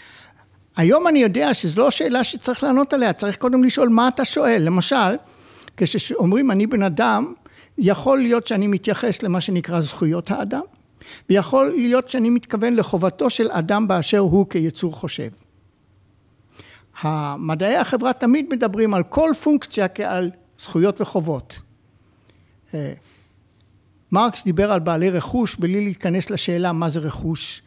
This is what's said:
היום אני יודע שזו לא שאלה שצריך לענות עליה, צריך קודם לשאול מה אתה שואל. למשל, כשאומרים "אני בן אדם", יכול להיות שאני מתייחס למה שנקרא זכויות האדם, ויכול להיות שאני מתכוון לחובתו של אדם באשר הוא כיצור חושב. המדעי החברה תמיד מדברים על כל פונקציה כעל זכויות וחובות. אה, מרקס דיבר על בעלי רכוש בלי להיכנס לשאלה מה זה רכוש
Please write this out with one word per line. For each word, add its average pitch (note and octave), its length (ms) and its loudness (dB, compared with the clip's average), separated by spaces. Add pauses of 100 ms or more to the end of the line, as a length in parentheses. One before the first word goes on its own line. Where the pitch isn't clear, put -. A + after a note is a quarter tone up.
(760)
היום C4 300 4
אני D4+ 120 6
יודע B3 340 2
שזו F3 280 -2
לא C4+ 100 4
שאלה B3+ 320 0
שצריך B3 400 -6
לענות C#4 300 2
עליה, A#3 200 2
צריך G3+ 240 -4
קודם B3+ 260 2
לשאול B3+ 260 2
מה A#3 180 4
אתה B3+ 180 0
שואל. A#3 360 2
למשל, F#3 540 2 (600)
כשאומרים A3 760 0
"אני G3+ 160 2
בן G#3+ 160 0
אדם", A3 500 0 (440)
יכול C4 420 2
להיות A#3 280 0
שאני G#3 200 0
מתייחס G3+ 560 -2
למה F3+ 180 -2
שנקרא E3+ 400 -2
זכויות E3 500 -2
האדם, A3 300 -4 (680)
ויכול C4 460 2
להיות B3 340 2
שאני A#3 200 0
מתכוון A#3+ 460 0
לחובתו F#3+ 540 0
של A3+ 220 -2
אדם G3+ 360 0
באשר F#3 320 2
הוא F#3+ 300 4
כיצור E3 440 -2
חושב. B2+ 360 -10 (1700)
המדעי D#3 760 -2
החברה B3+ 380 -2
תמיד C4 360 0
מדברים A3 440 0
על F3+ 100 2
כל D#4+ 280 0 (120)
פונקציה C4+ 440 0
כעל F#3 440 -4 (280)
זכויות F#3+ 420 0
וחובות. D#3 600 -6 (1120)
אה, C#3+ 200 -8 (1160)
מרקס G#3+ 320 0
דיבר G3 280 0
על F#3 80 2
בעלי E3+ 300 0
רכוש F#3+ 460 -2
בלי F3+ 260 -2
להיכנס F#3 480 -4
לשאלה F3+ 420 -2
מה E3 180 -2
זה D#3 100 -4
רכוש - 680 -6